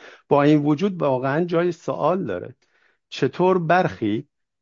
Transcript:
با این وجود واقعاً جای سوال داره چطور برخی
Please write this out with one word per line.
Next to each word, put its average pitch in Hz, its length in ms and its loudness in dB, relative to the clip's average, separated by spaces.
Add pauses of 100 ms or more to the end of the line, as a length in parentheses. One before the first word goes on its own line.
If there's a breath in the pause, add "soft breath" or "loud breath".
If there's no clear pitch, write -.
(280 loud breath)
با 143 160 4
این 147 220 4
وجود 165 360 -2
واقعاً 135 420 0
جای 175 280 0
سوال 170 540 -4
داره 104 300 -8 (540)
چطور 180 500 0
برخی 151 680 0 (340)